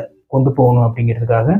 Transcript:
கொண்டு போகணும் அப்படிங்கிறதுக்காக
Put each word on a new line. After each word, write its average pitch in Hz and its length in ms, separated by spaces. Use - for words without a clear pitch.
கொண்டு 131 240
போகணும் 120 300
அப்படிங்கிறதுக்காக 117 680